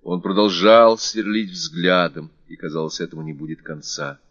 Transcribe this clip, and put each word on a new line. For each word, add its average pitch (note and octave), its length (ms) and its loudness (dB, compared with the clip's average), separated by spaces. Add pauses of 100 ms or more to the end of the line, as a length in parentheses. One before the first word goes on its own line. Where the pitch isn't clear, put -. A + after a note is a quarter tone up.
Он F2 200 -6
продолжал G#2 760 6
сверлить G#2+ 540 -4
взглядом, E2+ 800 -2 (160)
и, - 80 -18
казалось, D#2+ 440 -8
этому D#2+ 220 -10
не D#2 120 -10
будет D#2 280 -12
конца. D2 580 -12 (120)